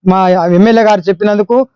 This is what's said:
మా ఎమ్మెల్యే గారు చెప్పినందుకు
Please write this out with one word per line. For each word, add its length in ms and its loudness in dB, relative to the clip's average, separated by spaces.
మా 240 0
ఎమ్మెల్యే 560 0
గారు 160 0
చెప్పినందుకు 760 -2